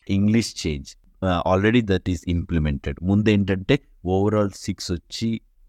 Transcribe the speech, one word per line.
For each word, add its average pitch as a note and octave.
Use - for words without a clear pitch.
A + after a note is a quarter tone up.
ఇంగ్లీష్ G#2
చేంజ్, D2
uh, F2+
already G#2+
that F#2+
is F2
implemented. D2+
ముందేంటంటే G2+
overall G2+
six -
వచ్చి A2+